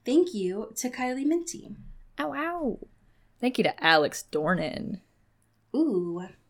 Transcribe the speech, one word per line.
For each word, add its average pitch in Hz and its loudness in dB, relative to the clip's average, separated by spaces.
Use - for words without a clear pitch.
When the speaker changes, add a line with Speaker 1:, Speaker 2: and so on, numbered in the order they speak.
Speaker 1:
Thank 339 4
you 196 -4
to 247 -2
Kylie 254 -4
Minty. 330 -2
Speaker 2:
Ow, 285 -4
ow. 311 -4
Thank 254 -2
you 202 4
to - -2
Alex 160 6
Dornan. 160 -2
Speaker 1:
Ooh. 180 0